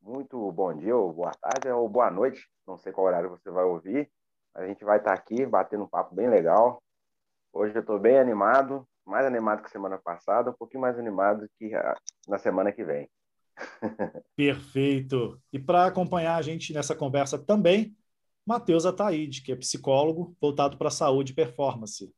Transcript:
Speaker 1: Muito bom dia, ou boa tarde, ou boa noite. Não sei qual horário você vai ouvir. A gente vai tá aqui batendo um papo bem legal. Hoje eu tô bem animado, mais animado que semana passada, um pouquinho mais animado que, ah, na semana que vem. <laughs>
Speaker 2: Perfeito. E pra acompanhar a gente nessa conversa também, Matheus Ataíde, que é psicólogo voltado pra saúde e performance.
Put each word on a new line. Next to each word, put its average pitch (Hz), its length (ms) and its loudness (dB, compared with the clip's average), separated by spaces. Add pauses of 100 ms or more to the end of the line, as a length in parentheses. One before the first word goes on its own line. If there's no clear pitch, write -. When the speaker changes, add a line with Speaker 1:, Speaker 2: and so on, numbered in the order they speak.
Speaker 1:
Muito 123 460 -8
bom 90 200 0
dia, 90 220 -2
ou 95 160 2
boa 82 200 -4
tarde, 131 380 -4
ou 120 200 -2
boa 113 200 4
noite. 110 380 -2 (180)
Não 92 120 -14
sei - 160 -12
qual 95 140 2
horário 90 220 0
você 90 220 -16
vai 90 140 0
ouvir. 92 440 -2 (460)
A 92 100 -10
gente 98 200 -10
vai 104 180 4
tá 101 100 2
aqui 117 320 -4
batendo 104 380 0
um 92 40 -10
papo 87 280 -4
bem 113 140 0
legal. 101 520 6 (720)
Hoje 107 240 -2
eu 110 100 -4
tô 107 140 -2
bem 117 180 6
animado, 127 720 2 (180)
mais 110 200 0
animado 110 360 0
que - 80 -20
semana 95 280 -8
passada, 101 540 -2
um - 20 -12
pouquinho 120 260 -14
mais 123 180 -2
animado 104 520 -2 (100)
que, 110 160 -8
ah, - 180 -2 (320)
na 98 120 -4
semana 95 340 0
que 104 140 -10
vem. 71 240 -6 (480)
<laughs> - 760 -10
Speaker 2:
Perfeito. 135 1080 -2 (100)
E 135 80 -8
pra 175 280 4
acompanhar 170 500 -2
a 160 40 -2
gente 160 300 -8
nessa 151 240 -4
conversa 139 420 -2
também, 202 560 2 (520)
Matheus 180 400 2
Ataíde, 170 560 -2
que 135 100 -8
é 127 60 -4
psicólogo 147 800 0
voltado 143 380 0
pra 151 120 -2
saúde 139 440 0
e - 20 -10
performance. 123 840 -4